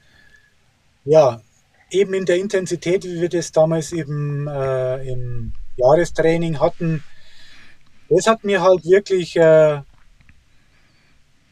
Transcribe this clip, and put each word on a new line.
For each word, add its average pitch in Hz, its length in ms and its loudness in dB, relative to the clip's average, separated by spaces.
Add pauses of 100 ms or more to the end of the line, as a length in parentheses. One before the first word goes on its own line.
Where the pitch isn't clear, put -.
(1040)
Ja, 139 360 4 (500)
eben 190 240 0
in 190 100 -4
der 175 120 2
Intensität, 185 680 -2
wie 175 160 -8
wir 175 80 0
das 165 220 -6
damals 160 420 0
eben, 147 540 -6
äh, 131 640 -4
im 120 420 -4 (240)
Jahrestraining 160 840 2
hatten, 160 420 -2 (1040)
das 175 200 2
hat 220 160 2
mir 196 180 0
halt 185 220 2
wirklich, 185 520 0
äh, 156 440 4 (1700)